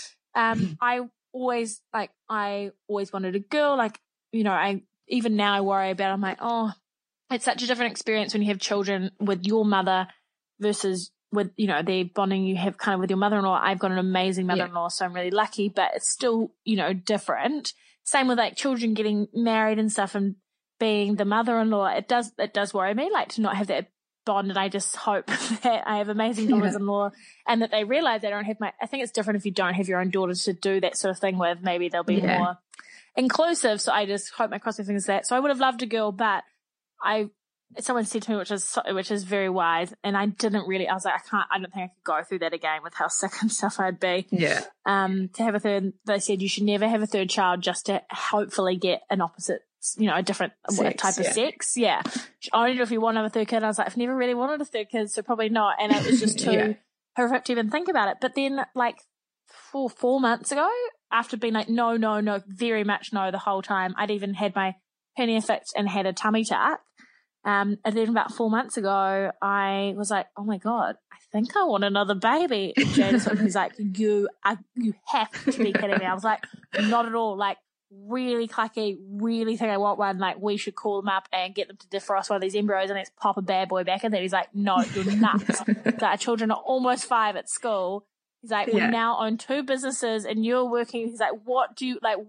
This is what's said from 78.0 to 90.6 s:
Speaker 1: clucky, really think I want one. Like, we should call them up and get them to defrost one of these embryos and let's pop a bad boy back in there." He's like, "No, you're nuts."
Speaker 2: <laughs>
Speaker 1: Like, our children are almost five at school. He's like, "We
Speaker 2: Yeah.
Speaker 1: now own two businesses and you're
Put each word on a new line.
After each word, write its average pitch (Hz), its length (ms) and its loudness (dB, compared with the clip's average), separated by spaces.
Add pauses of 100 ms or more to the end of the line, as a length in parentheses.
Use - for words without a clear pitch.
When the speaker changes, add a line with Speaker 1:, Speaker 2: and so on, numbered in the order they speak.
Speaker 1:
clucky, 220 520 -4 (100)
really 226 480 0
think 220 140 0
I 196 80 0
want 202 200 2
one. 196 200 0
Like, 185 200 -2
we 202 200 -2
should - 160 -6
call 202 260 -2
them 202 80 -4
up 190 240 0
and 185 220 -2
get 196 140 -4
them 202 100 -20
to - 100 -20
defrost 196 400 -2
one 208 80 2
of 185 60 -2
these 190 120 -2
embryos 202 360 0
and 196 80 -4
let's 190 200 -10
pop 202 200 2
a 196 40 -4
bad 185 280 0
boy 185 140 0
back 185 200 0
in 220 80 0
there." 196 80 2
He's 185 140 -2
like, - 200 -2
"No, 202 280 2 (120)
you're 190 100 -2 (120)
nuts." 214 500 2
Speaker 2:
<laughs> 208 200 0
Speaker 1:
Like, 226 160 0
our 202 160 2
children 226 320 0
are 214 120 0
almost 254 440 0
five 214 300 2
at - 120 -8
school. 202 580 -2 (360)
He's 226 80 -18
like, 208 160 0
"We 220 140 2
Speaker 2:
Yeah. 165 100 2
Speaker 1:
now 226 280 0
own 220 200 -2
two 277 240 -2
businesses 254 640 -2
and 220 180 -2
you're 247 220 2